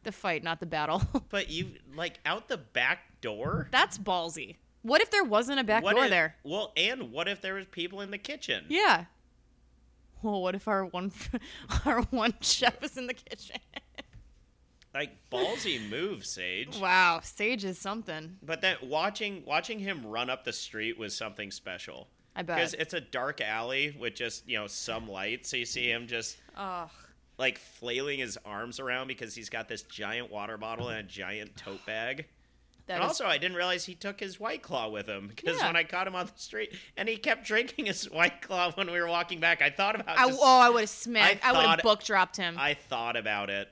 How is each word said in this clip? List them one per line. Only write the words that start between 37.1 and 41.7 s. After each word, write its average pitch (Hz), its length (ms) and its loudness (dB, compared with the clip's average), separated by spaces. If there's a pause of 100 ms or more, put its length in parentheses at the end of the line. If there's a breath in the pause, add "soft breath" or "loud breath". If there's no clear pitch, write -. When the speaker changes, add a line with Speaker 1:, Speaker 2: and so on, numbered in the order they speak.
Speaker 2:
kept 226 300 0
drinking 233 400 0
his - 260 -4
White 170 300 4
Claw 180 320 0
when 185 180 -4
we 175 80 0
were 170 80 0
walking 170 320 -2
back, 170 220 4
I 143 80 6
thought 196 280 2
about 202 220 0
Speaker 1:
I, 254 80 10
Speaker 2:
just, 262 160 2
Speaker 1:
oh, 262 160 12
I 240 100 12
would've 226 200 6
smacked, 208 560 4
Speaker 2:
I 254 60 8
Speaker 1:
I - 20 -
would've 160 120 8
Speaker 2:
thought, 160 180 6